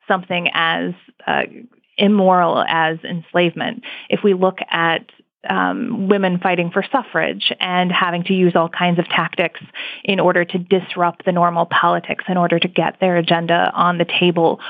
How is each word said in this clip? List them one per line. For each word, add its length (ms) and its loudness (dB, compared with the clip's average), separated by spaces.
something 460 -2
as, 400 -2
uh, 180 0
immoral 680 4
as 360 0
enslavement. 800 -4
If 140 -2
we 100 4
look 240 0
at, 360 -2
um, 580 -2
women 300 2
fighting 320 0
for 220 -2
suffrage 680 -2
and 320 0
having 340 -2
to 80 0
use 220 4
all 140 2
kinds 300 0
of 80 0
tactics 520 -2
in 160 0
order 260 2
to 140 -4
disrupt 680 -2
the 60 0
normal 340 2
politics 600 0
in 100 0
order 220 2
to 80 -2
get 320 -2
their 180 2
agenda 560 2
on 240 0
the 80 2
table, 540 2